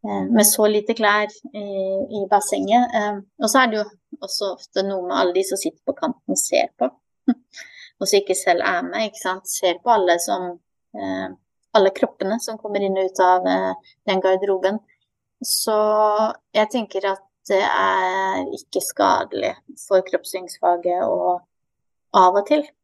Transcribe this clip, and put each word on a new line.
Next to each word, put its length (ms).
eh, 220
med 180
så 200
lite 300
klær 340
i, 140
i 120
bassenget. 680
Eh, 200
og 80
så 140
er 80
det 80
jo 60
også 300
ofte 300
noe 200
med 100
alle 220
de 80
som 120
sitter 260
på 140
kanten 360
og 40
ser 400
på, 100
<laughs> 560
og 80
som 120
ikke 180
selv 300
er 200
med, 220
ikke 140
sant? 280
Ser 320
på 120
alle 280
som, 260
eh, 300
alle 220
kroppene 480
som 160
kommer 240
inn 160
og 120
ut 120
av, 240
eh, 460
den 140
garderoben. 560
Så 340
jeg 160
tenker 400
at 120
det 140
er 840
ikke 240
skadelig 720
for 200
kroppsøvingsfaget 960
å 380
av 260
og 80
til 160